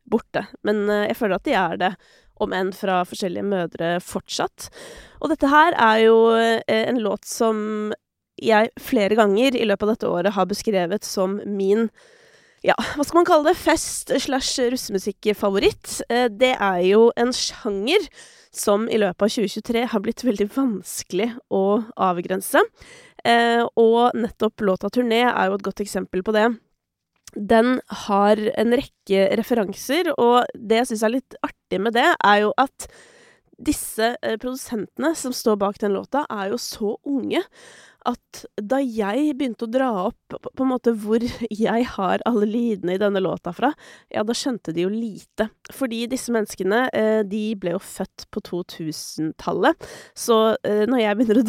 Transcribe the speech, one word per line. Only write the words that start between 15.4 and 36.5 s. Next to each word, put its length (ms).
Eh, 180
det 300
er 260
jo 320
en 160
sjanger 760
som 380
i 80
løpet 260
av 60
tjue 160
tjuetre 420
har 140
blitt 240
veldig 240
vanskelig 920
å 320
avgrense. 640
Eh, 400
og 380
nettopp 460
låta 300
Turné 380
er 180
jo 80
et 80
godt 220
eksempel 380
på 100
det. 260
Den 440
har 280
en 360
rekke 640
referanser, 800
og 280
det 220
jeg 80
synes 180
er 160
litt 140
artig 360
med 120
det, 320
er 160
jo 180
at 300
disse, 600
eh, 140
produsentene 760
som 160
står 280
bak 200
den 140
låta, 380
er 180
jo 80